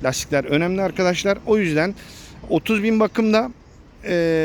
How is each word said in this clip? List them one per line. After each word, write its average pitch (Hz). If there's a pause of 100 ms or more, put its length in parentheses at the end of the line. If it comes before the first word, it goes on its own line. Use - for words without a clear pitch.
Lastikler 135
önemli 175
arkadaşlar. 185
O 220
yüzden 165 (560)
otuz 202
bin 220
bakımda, 220 (540)
e, 180 (300)